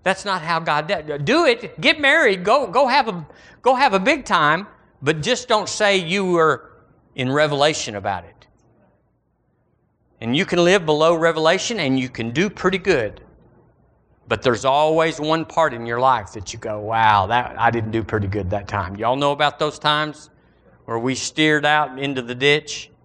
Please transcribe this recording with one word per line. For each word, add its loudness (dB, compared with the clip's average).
That's -2
not -4
how -2
God -2
does. -6
Do 2
it. -2
Get 0
married. 2
Go, 2
go 2
have 2
a, -8
go 4
have 2
a 2
big 0
time, 2
but -2
just -2
don't 0
say 2
you -2
were 0
in -4
revelation 0
about -6
it. -20
And -2
you 0
can 2
live 4
below 4
revelation, 0
and 0
you -4
can -8
do 0
pretty -2
good. -2
But -2
there's 0
always 2
one 0
part 0
in -8
your -2
life 2
that -12
you -14
go, -8
"Wow, 2
that, -2
I 4
didn't -4
do -2
pretty -4
good -4
that -6
time." -6
Y'all -2
know 0
about 0
those -4
times -4
where -6
we -2
steered 0
out 0
into -4
the -8
ditch? 0